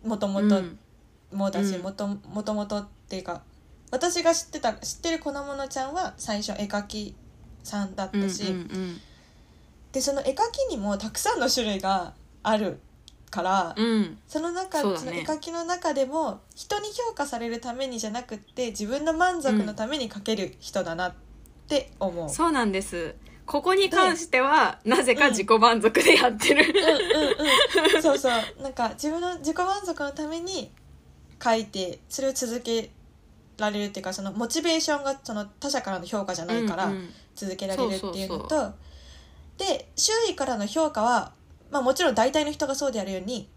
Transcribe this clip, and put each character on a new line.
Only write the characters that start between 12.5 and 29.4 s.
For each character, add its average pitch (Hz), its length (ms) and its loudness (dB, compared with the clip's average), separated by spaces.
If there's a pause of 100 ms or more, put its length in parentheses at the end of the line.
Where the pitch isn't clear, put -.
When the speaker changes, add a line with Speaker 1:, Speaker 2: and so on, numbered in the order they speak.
Speaker 1:
る 208 240 -2 (500)
か 180 120 -4
ら、 185 340 2
Speaker 2:
う 214 60 0
ん。 214 440 2
Speaker 1:
そ 302 140 -4
の 339 120 -2
中、 370 280 -4
Speaker 2:
そ 202 100 2
う 185 40 0
だ 165 80 -4
ね。 - 220 -6
Speaker 1:
そ 311 60 -6
の 311 40 0
絵 - 20 -4
描 302 40 -10
き 330 120 -10
の 339 120 -4
中 349 300 -2
で 269 120 2
も、 285 340 -2 (140)
人 - 260 -6
に 415 120 -8
評 453 220 -4
価 285 120 -4
さ 240 120 -6
れ 233 100 -6
る 233 120 -6
た 240 140 -10
め 269 120 -4
に 247 120 -8
じ 220 80 -4
ゃ 208 40 -6
な 240 120 -6
く 233 140 -12
っ - 20 -12
て、 247 300 -6
自 208 180 -6
分 277 180 -4
の 320 80 2
満 349 300 2
足 262 100 2
の 208 220 0
た 220 120 -4
め 294 120 -4
に 233 120 -4
描 202 100 -12
け 220 140 -2
る 190 260 -6
人 - 220 -4
だ 170 120 -6
な 180 160 -4
っ - 40 -18 (540)
て 285 320 0
思 175 180 -2
う。 165 60 -4
Speaker 2:
う - 20 -6
ん。 147 40 -6
そ 302 160 2
う 330 60 2
な 254 120 2
ん 202 80 2
で 190 80 0
す。 170 340 -6 (300)
こ 285 160 0
こ 370 140 4
に 392 160 4
関 359 260 6
し 330 140 -8
て 254 100 4
は、 269 440 4
Speaker 1:
で、 214 60 0
Speaker 2:
な 302 120 6
ぜ 240 120 4
か 285 140 6
自 196 160 2
己 220 140 6
満 233 240 8
足 226 200 6
で - 140 10
や 247 140 6
っ 214 80 -6
て 285 160 4
る。 302 100 8
Speaker 1:
う 339 80 2
ん。 - 40 4
う 403 40 6
ん 339 40 2
う 311 40 6 (1040)
ん 415 40 6
う - 20 6
ん。 311 40 2
そ 302 120 6
う 277 40 0
そ 262 120 2
う。 - 20 4 (300)
な 269 80 -6
ん - 20 -14
か、 233 180 0
自 294 200 -4
分 339 100 -2
の 359 180 -4
自 294 140 -4